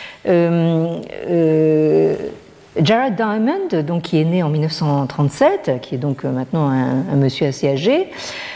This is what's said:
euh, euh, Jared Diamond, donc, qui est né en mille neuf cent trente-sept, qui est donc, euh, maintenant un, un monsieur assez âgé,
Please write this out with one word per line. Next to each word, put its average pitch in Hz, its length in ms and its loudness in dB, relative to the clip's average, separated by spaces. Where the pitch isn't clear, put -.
euh, 170 720 2
euh, 156 840 4
Jared 220 360 2
Diamond, 220 680 -2
donc, 170 180 -2
qui 165 180 0
est 156 40 2
né 175 180 2
en 151 80 0
mille 151 100 0
neuf 156 120 -2
cent 143 340 0
trente-sept, 147 760 0
qui - 140 -8
est - 20 -6
donc, 135 260 -4
euh, 139 60 -4
maintenant 135 380 -2
un, 131 440 0
un 147 40 0
monsieur 139 320 2
assez 139 200 -2
âgé, 208 400 0